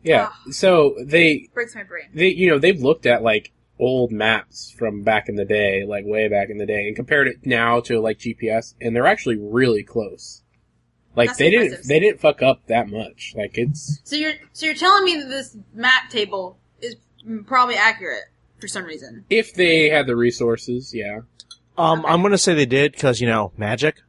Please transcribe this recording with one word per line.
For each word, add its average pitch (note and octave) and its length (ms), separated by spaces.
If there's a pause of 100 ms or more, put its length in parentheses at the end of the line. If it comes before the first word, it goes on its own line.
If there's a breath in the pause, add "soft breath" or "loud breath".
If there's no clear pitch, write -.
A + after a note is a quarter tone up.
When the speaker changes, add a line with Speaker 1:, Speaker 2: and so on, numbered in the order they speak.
Speaker 1:
Yeah. C#3 260 (160)
Speaker 2:
Ugh. C3+ 60
Speaker 1:
So E3 520
they, D#3 500
Speaker 2:
Breaks A#3 220
my G#3 80
brain. E3+ 280
Speaker 1:
they, E3 180
you F3+ 200
know, D3 80
they've E3 220
looked B2+ 260
at, A#2 160
like, G#2+ 300 (260)
old B2 320
maps G#2+ 680
from G#2 280
back G#2+ 240
in G#2 80
the G#2 80
day, G2+ 420
like, G2+ 180
way G#2+ 240
back G2+ 220
in G#2 80
the G#2 80
day, G#2 220
and G#2+ 80
compared C#3 320
it - 180
now A#2 360
to, A2+ 180
like, A2 180
G A2+ 160
P A2 160
S, A2+ 300
and A#2 160
they're B2 100
actually D#3+ 340
really G#2+ 440
close. - 580 (720)
Like, A#2+ 140
Speaker 2:
That's - 100
Speaker 1:
they D3 120
didn't, A3+ 160
Speaker 2:
impressive. - 200
Speaker 1:
they D3 140
didn't G#3 200
fuck D3+ 220
up C3 240
that A2+ 220
much. G#2 480
Like, - 200
it's C#3+ 460
Speaker 2:
So - 140
you're, D#4 160 (200)
so - 140
you're D#4 80
telling F#4+ 300
me E4+ 160
that C4+ 80
this C4 280 (160)
map B3 380
table G3+ 480 (220)
is A3+ 160 (500)
probably B3 300
accurate F#3+ 480 (360)
for - 60
some F#3+ 180
reason? C#3 460
Speaker 1:
If G#3+ 240
they E3 340
had D3 200
the A#2+ 80
resources, A#2+ 760
yeah. G#2+ 280 (580)
Speaker 3:
Um, E3 220
Speaker 2:
Okay. D#3 120
Speaker 3:
I'm F3 100
gonna G3+ 160
say F3+ 160
they D3 120
did, C#3 320
'cause, B2 220
you A#2+ 80
know, A2 280
magic. A2+ 520